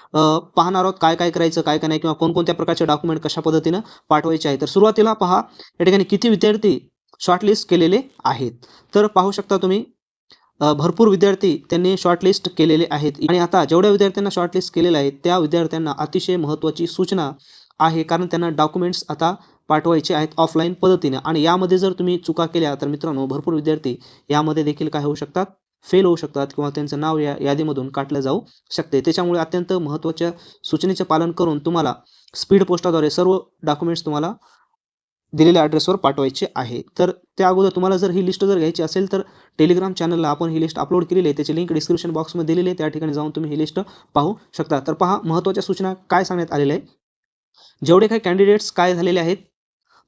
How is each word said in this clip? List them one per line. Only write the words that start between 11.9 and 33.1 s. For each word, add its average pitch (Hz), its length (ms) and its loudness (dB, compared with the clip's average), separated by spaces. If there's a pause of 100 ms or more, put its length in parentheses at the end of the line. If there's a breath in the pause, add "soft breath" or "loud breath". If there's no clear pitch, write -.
शॉर्टलिस्ट 180 600 0
केलेले 160 340 4
आहेत. 147 220 -2 (160)
आणि 175 100 2
आता 175 260 2
जेवढ्या 175 260 4
विद्यार्थ्यांना 202 400 2
शॉर्टलिस्ट 180 440 -4
केलेलं 170 240 2
आहे, 139 120 0
त्या 175 280 0
विद्यार्थ्यांना 160 600 -2
अतिशय 175 380 -2
महत्त्वाची 156 500 -4
सूचना 175 460 -2 (460 soft breath)
आहे, 160 240 0
कारण 170 240 -2
त्यांना 170 220 -2
डॉक्युमेंट्स 160 600 -2
आता 170 260 -2 (340 soft breath)
पाठवायचे 160 460 2
आहेत 156 220 0
ऑफलाईन 165 360 0
पद्धतीने. 180 440 0
आणि 151 260 -2
यामध्ये 185 360 2
जर 190 140 0
तुम्ही 180 260 -2
चुका 165 280 -2
केल्या, 160 280 -2
तर 139 120 -6
मित्रांनो, 147 400 -4
भरपूर 143 280 -4
विद्यार्थी 151 420 -2 (340 soft breath)
यामध्ये 151 320 0
देखील 147 260 -4
काय 147 160 -4
होऊ 147 100 -2
शकतात, 180 320 -6 (440)
फेल 185 140 4
होऊ 175 120 4
शकतात, 147 300 -6
किंवा 143 240 -6
त्यांचं 147 300 -6
नाव 156 180 -2
या 147 220 -2
यादीमधून 143 480 -2
काटलं 139 320 -4
जाऊ 131 200 -2 (300 soft breath)
शकते. 143 300 -2
त्याच्यामुळे 175 400 0
अत्यंत 175 320 -4
महत्त्वाच्या 165 580 -4 (340 loud breath)
सूचनेचे 180 400 -2
पालन 165 280 0
करून 165 260 -2
तुम्हाला 151 360 -2 (400 soft breath)
स्पीड 190 300 2
पोस्टाद्वारे 170 460 2